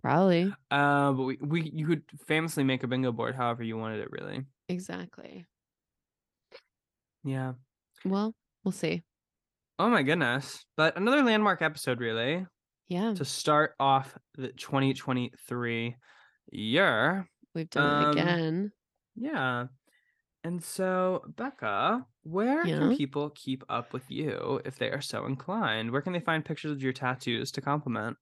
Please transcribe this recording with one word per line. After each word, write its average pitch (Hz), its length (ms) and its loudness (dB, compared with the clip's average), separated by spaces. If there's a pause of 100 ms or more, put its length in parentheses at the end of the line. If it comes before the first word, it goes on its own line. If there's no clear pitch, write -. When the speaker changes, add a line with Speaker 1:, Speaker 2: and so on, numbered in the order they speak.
Speaker 1:
Probably. 175 520 4 (160)
Speaker 2:
Uh, 143 440 4
but 131 100 0
we, 131 180 -2
we, 156 200 0 (120)
you 151 140 -2
could 165 160 2 (240)
famously 156 360 0
make 131 200 2
a 127 40 -4
bingo 127 240 0
board 117 220 -2
however 120 300 -2
you 113 120 -4
wanted 110 260 -6
it, - 100 -10
really. 50 340 -8 (240)
Speaker 1:
Exactly. 180 800 -10 (1800)
Speaker 2:
Yeah. 131 300 -4 (500)
Speaker 1:
Well, 202 320 0 (280)
we'll 190 80 0
see. 170 300 -2 (760)
Speaker 2:
Oh 208 100 4
my 196 140 4
goodness. 135 600 0 (140)
But 160 200 4
another 254 260 4
landmark 214 400 4
episode, 147 360 -2
really. 123 460 -2 (420)
Speaker 1:
Yeah. 202 280 0
Speaker 2:
To 151 100 -4
start 151 540 2
off 135 360 2 (220)
the 127 120 -8
twenty 135 440 0
twenty-three 120 1000 -4 (560)
year. 147 760 2 (280)
Speaker 1:
We've 165 140 -6
done 147 320 4
it 147 40 4
Speaker 2:
Um, 147 60 4
Speaker 1:
again. 170 600 0 (440)
Speaker 2:
yeah. 135 500 -2 (760)
And 170 200 -6
so, 185 600 0 (120)
Becca, 170 680 -2 (160)
where 233 420 0
can 156 280 2
Speaker 1:
Yeah? 269 60 2
Speaker 2:
people 143 340 -2
keep 131 380 -8
up 120 240 -4
with 131 180 -6
you 135 540 -4
if - 120 -10
they 117 140 -2
are 139 100 -4
so - 240 -6
inclined? 131 640 -2
Where 135 140 0
can 180 100 -4
they 175 60 -2
find 160 260 0
pictures 151 260 -6
of 139 120 -4
your 127 100 0
tattoos 127 600 -2
to 135 80 -4
compliment? 120 600 -2